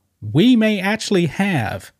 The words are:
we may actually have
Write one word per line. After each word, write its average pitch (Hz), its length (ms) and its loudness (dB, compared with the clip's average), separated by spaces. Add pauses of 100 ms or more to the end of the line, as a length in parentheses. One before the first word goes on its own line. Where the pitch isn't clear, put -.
(220)
we 160 340 2
may 214 240 2
actually 196 460 -2
have 143 760 -4